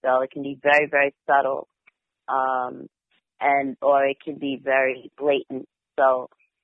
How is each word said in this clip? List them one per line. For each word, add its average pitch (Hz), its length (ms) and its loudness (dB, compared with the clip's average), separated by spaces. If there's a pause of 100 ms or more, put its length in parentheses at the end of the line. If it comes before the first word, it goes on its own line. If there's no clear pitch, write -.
so 131 200 2
it 131 80 -6
can 143 120 -10
be 139 200 -10
very, 147 240 4
very 143 280 0 (120)
subtle, 139 420 0 (600)
um, 131 600 -4 (500)
and, 139 440 0
or 139 240 4
it 135 180 -2
can 147 120 -10
be 135 200 -6
very 131 640 -2
blatant. 139 480 -2 (320)
So 131 320 2 (340)